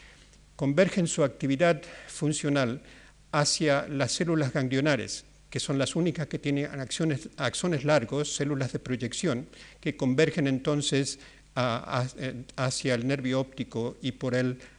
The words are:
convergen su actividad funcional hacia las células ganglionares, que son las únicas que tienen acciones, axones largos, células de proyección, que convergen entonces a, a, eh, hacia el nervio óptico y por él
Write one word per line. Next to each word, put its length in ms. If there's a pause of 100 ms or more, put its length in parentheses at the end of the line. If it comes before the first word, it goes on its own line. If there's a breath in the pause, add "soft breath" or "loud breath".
(560 loud breath)
convergen 500
su 180
actividad 560 (280 loud breath)
funcional 760 (480 loud breath)
hacia 580
las 240
células 400
ganglionares, 720 (240)
que 120
son 180
las 180
únicas 300
que 120
tienen 280 (140)
acciones, 580
axones 460
largos, 520
células 380
de 40
proyección, 680 (320 loud breath)
que 160
convergen 520
entonces 680 (360 loud breath)
a, 460
a, 60 (120)
eh, 260 (120)
hacia 380
el 120
nervio 340
óptico 640
y 100
por 220
él 240 (200 loud breath)